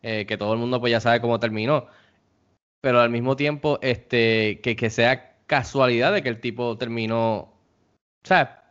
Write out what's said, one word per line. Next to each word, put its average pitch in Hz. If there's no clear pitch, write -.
eh, 110
que 110
todo 104
el 113
mundo 123
pues 120
ya 117
sabe 117
cómo 117
terminó, 117
pero 123
al 117
mismo 120
tiempo, 147
este, 113
que, 117
que 113
sea 117
casualidad 131
de 202
que 135
el 113
tipo 120
terminó, 113
o -
sea 165